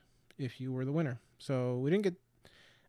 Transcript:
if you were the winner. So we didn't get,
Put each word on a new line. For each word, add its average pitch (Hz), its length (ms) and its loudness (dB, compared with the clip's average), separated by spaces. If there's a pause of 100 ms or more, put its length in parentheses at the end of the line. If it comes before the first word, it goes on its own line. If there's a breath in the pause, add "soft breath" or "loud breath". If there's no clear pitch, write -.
(400)
if 131 200 -6
you 131 120 -6
were 127 140 -2
the 135 60 0
winner. 143 280 0 (180)
So 127 400 0
we 135 140 2
didn't 208 120 4
get, 180 120 0 (720 loud breath)